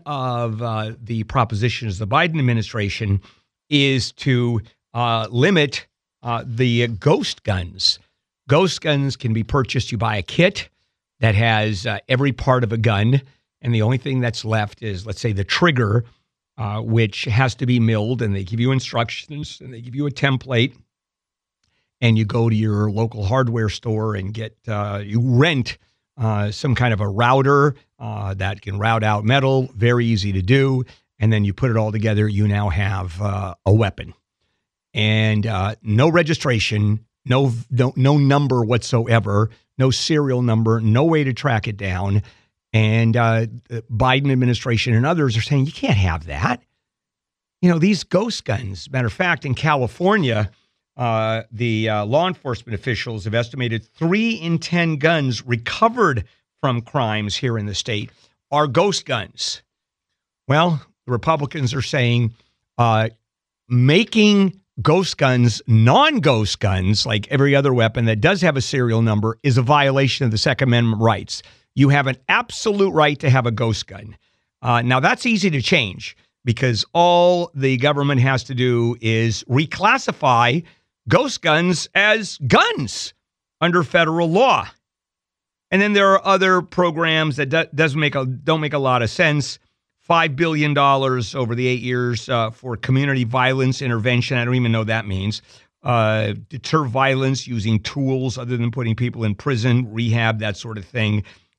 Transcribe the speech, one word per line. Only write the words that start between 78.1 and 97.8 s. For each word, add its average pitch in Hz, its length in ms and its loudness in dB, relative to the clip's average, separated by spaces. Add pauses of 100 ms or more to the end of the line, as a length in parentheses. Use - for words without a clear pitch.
has 131 240 0
to 135 100 -10
do 120 460 0
is 113 440 0
reclassify 151 1200 2 (440)
ghost 226 340 0
guns 170 540 0
as 208 420 0 (100)
guns 285 640 0 (480)
under 175 220 2
federal 165 460 0
law. 196 380 2 (1040)
And 190 100 4
then 208 120 2
there 196 200 4
are 190 120 2
other 185 360 4
programs 160 720 0
that 143 120 -4
do-, - 280 0
doesn't 151 240 0
make 147 160 0
a, 131 100 -2
don't 151 360 -2
make 147 120 -4
a 147 60 -2
lot 127 220 2
of 113 80 0
sense. 147 500 0 (400)
Five 165 360 0
billion 151 380 0
dollars 135 640 0
over 120 180 -4
the 127 140 -2
eight 127 140 0
years, 123 480 -2
uh, 117 200 0
for 120 260 -10
community 131 500 0
violence 131 540 0
intervention. 120 600 0
I 120 40 -2
don't 123 120 0
even 123 160 0
know 113 80 0
what 107 80 -2
that 110 180 -2
means. 98 380 -4 (400)
Uh, 110 500 0 (160)
deter 147 360 -2
violence 135 600 0
using 113 360 -2